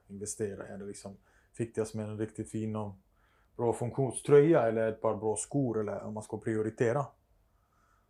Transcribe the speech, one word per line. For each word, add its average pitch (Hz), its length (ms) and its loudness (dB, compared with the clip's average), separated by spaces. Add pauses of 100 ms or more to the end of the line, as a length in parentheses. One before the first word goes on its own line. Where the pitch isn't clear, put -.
investera 98 600 -8
i? 98 40 -14
Är 101 60 -12
det 98 80 -12
liksom 101 320 -14 (400)
viktigast 113 380 -4
med 107 100 -4
en 107 120 -8
riktigt 110 340 -6
fin 110 240 -4
och 104 200 -6 (640)
bra 117 160 2
funktionströja 139 880 6
eller 113 280 2
ett 110 120 -6
par 110 140 0
bra 107 200 -2
skor 120 440 -2
eller 101 240 -4
om 107 100 -8
man 107 100 -8
ska - 140 -8
prioritera? 110 680 0 (1040)